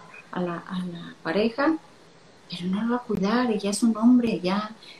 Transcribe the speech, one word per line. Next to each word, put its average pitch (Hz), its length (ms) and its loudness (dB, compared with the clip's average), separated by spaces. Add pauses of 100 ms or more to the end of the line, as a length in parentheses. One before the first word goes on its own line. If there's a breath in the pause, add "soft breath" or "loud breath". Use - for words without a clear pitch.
(340)
a 180 80 -4
la, 175 180 -4
a 185 280 -10
la 170 360 -12
pareja, 233 540 0 (720)
pero 175 220 -8
no 202 120 -2
lo 233 100 0
va 247 60 2
a 247 40 -10
cuidar, 220 480 0
ella 202 200 -2
es - 120 -4
un 226 140 4
hombre, 226 440 4
ya, 208 300 -2 (300 soft breath)